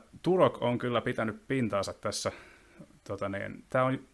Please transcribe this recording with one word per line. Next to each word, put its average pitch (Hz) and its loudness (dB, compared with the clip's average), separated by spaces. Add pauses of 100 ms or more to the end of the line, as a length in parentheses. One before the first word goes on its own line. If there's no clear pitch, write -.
(220)
Turok 170 4
on 120 2
kyllä 120 0
pitänyt 113 -4
pintaansa 101 0
tässä. - -4 (720)
Tota 101 -6
niin, 101 -8
tää 127 2
on, 131 0 (140)